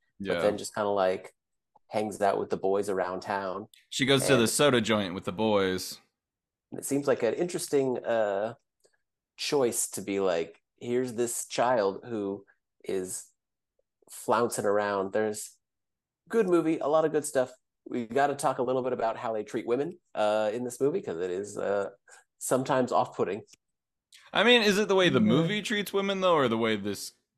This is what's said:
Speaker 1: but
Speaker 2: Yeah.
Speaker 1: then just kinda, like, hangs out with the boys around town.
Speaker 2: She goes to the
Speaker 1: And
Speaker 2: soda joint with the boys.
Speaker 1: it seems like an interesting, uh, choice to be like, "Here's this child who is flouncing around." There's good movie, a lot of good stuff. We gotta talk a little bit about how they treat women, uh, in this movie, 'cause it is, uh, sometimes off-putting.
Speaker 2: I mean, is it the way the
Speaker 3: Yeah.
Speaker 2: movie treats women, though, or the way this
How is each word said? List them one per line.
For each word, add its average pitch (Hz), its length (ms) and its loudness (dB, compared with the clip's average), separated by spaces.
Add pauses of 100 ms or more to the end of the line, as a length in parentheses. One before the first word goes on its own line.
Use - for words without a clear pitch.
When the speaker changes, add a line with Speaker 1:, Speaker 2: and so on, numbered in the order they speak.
(200)
Speaker 1:
but 98 60 -8
Speaker 2:
Yeah. 87 140 0
Speaker 1:
then 104 180 0
just 104 160 -10
kinda, 104 160 -2
like, 95 440 0 (540)
hangs 107 320 -4
out 101 180 2
with 104 120 -4
the 104 60 0
boys 95 340 0
around 92 300 -4
town. 98 480 -6 (220)
Speaker 2:
She - 160 -2
goes 135 200 4
to 139 100 6
the 120 60 4
Speaker 1:
And 110 80 4
Speaker 2:
soda 135 300 4
joint 101 340 0
with 95 100 -8
the 101 80 -4
boys. 95 680 0 (720)
Speaker 1:
it - 120 -10
seems 139 220 -2
like 131 160 2
an 113 120 2
interesting, 147 680 -2
uh, 107 500 0 (840)
choice 123 540 0
to 101 120 -10
be 98 180 -2
like, 85 400 0 (200)
"Here's 123 340 -2
this 117 320 -4
child 117 580 0
who 101 400 -6 (380)
is 92 440 -6 (840)
flouncing 117 560 0
around." 101 460 0
There's 107 440 -4 (720)
good 220 200 2
movie, 160 300 2
a - 100 -4
lot 160 160 4
of 151 80 0
good 147 120 0
stuff. - 280 0 (360)
We 123 180 -4
gotta 139 280 0
talk 135 240 -2
a 131 40 -2
little 127 200 -2
bit 123 100 -4
about 110 240 -2
how 117 160 -6
they 107 120 -4
treat 110 220 -6
women, 143 320 -2 (160)
uh, 107 380 0
in 123 120 -6
this 120 160 -10
movie, 151 200 0
'cause 87 200 -8
it 90 100 -4
is, 104 260 -6
uh, 98 340 -2 (480)
sometimes 131 540 0
off-putting. 104 500 0 (880)
Speaker 2:
I 175 100 0
mean, 240 200 6
is 202 160 4
it 214 100 0
the 196 80 2
way 185 140 6
the 131 100 4
Speaker 3:
Yeah. 110 60 6
Speaker 2:
movie 165 360 2
treats 208 300 -4
women, 196 280 -2
though, 185 140 4
or 139 140 4
the 113 100 0
way 113 180 2
this 101 360 -6 (260)